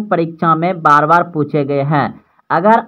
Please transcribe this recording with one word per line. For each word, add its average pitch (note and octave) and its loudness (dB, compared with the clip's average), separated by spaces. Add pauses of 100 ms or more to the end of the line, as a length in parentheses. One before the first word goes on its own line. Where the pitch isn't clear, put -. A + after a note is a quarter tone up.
परीक्षा E3 0
में E3 -4
बार D3+ 4
बार E3+ 4 (100)
पूछे D3+ -2
गए C#3+ -4
हैं। C#3+ 0 (420)
अगर G3+ 2